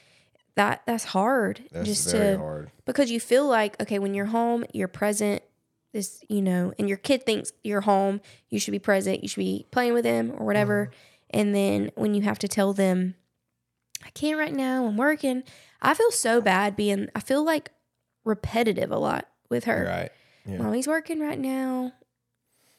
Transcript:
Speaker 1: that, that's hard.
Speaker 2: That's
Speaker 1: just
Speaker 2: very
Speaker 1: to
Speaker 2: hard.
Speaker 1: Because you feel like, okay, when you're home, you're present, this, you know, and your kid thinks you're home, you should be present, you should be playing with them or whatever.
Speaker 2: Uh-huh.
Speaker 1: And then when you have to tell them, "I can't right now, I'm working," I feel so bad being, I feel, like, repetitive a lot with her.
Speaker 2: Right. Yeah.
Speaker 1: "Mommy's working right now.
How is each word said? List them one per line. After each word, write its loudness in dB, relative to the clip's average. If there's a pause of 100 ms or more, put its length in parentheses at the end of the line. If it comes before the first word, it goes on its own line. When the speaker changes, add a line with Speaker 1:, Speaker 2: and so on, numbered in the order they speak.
(560)
Speaker 1:
that, 2
that's -4
hard. 0
Speaker 2:
That's -4
Speaker 1:
just -2
Speaker 2:
very 4
Speaker 1:
to 0
Speaker 2:
hard. -8 (140)
Speaker 1:
Because 2
you -2
feel 4
like, 2
okay, -4
when -2
you're -2
home, 0
you're -4
present, -2 (500)
this, -8
you 0
know, 0
and -2
your -2
kid 2
thinks 0 (100)
you're -2
home, 2 (300)
you -2
should -4
be -2
present, 2
you -6
should -6
be -2
playing 2
with 2
them 0
or -6
whatever. 0
Speaker 2:
Uh-huh. -20 (320)
Speaker 1:
And 0
then 0
when 0
you 0
have -2
to -2
tell 2
them, 2 (920)
"I -20
can't -4
right -2
now, -2
I'm -2
working," 0 (380)
I 4
feel 4
so 2
bad 2
being, 0
I -6
feel, 0
like, 0 (540)
repetitive 0
a -2
lot -2 (200)
with -2
her. 0
Speaker 2:
Right. -4 (340)
Yeah. -8
Speaker 1:
"Mommy's -2
working -2
right -4
now. -4 (840)